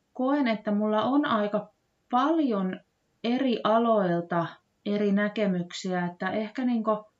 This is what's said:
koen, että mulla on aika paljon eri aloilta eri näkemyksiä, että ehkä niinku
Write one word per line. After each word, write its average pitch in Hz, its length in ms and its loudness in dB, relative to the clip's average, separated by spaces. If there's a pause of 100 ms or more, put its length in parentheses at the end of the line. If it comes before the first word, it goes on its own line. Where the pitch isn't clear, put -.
(120)
koen, 262 360 0
että 214 220 -2
mulla 214 320 0
on 277 240 2
aika 208 420 -2 (420)
paljon 247 680 0 (440)
eri 247 400 0
aloilta 185 840 2 (400)
eri 202 260 0
näkemyksiä, 190 920 -2
että 185 240 -6
ehkä 214 340 -4
niinku 220 400 -2 (160)